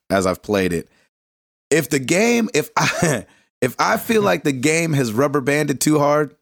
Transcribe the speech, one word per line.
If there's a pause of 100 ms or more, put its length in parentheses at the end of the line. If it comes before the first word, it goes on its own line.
as
I've
played
it. (840)
If
the
game,
if
I, (180)
<laughs>
if
I
feel
like
the
game
has
rubber
banded
too
hard,